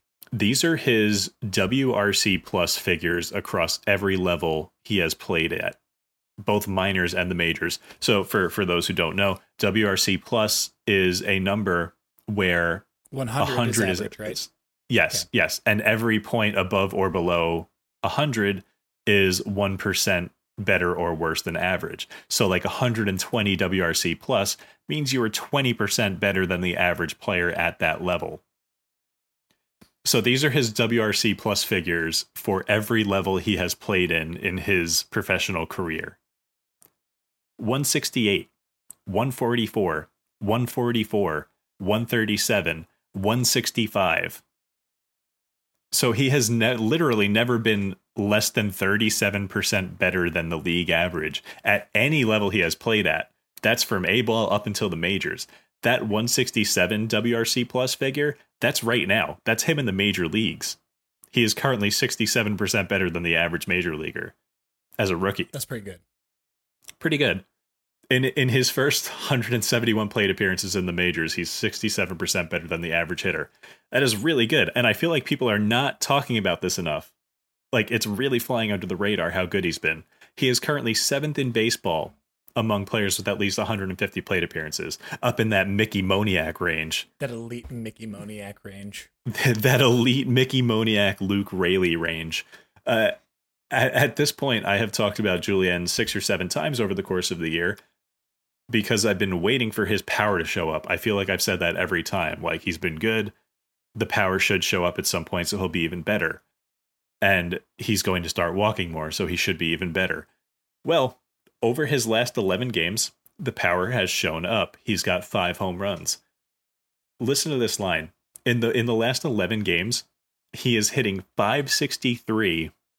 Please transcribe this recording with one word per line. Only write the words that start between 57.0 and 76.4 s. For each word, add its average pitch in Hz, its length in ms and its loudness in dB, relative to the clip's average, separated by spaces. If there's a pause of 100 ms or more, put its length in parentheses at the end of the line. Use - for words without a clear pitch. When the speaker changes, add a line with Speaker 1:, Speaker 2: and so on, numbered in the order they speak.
Speaker 1:
W 113 280 0
R 113 100 0
C 120 200 0
plus 127 300 -2
figure, 143 420 -2 (220)
that's 120 240 0
right 117 240 2
now. 90 380 2
That's - 180 0
him 156 160 2
in 139 60 -2
the 104 60 0
major 95 360 0
leagues. 92 500 -2 (540)
He 120 120 4
is 110 100 2
currently 107 360 0
sixty-seven 107 680 0
percent 95 320 0
better 95 200 2
than 85 140 -4
the 82 120 2
average 82 320 0
major 87 280 0
leaguer - 380 -8 (640)
as 101 100 2
a 90 80 0
rookie. 95 340 -2
Speaker 2:
That's 135 140 -8
pretty 113 200 -10
good. 90 140 -14 (1000)
Speaker 1:
Pretty 156 180 0
good. 101 280 2 (640)
In, 131 160 4
in 131 240 2
his 127 220 4
first - 380 0
hundred 120 440 -2
and 113 100 0
seventy-one 113 460 2
plate 101 220 2
appearances 92 440 0
in 92 120 0
the 87 60 -2
majors, 85 420 0
he's 87 160 -4
sixty-seven 98 640 -2
percent 87 320 -2
better 82 180 -4
than 85 140 -4
the 85 120 -4
average 85 280 -2
hitter. 80 300 -4 (400)
That 131 100 4
is 120 160 2
really 123 300 2
good. 113 260 4
And 120 140 4
I 107 60 6
feel 170 180 0
like 151 140 0
people 131 240 0
are 104 100 4
not 117 420 0
talking 135 360 0
about 95 240 0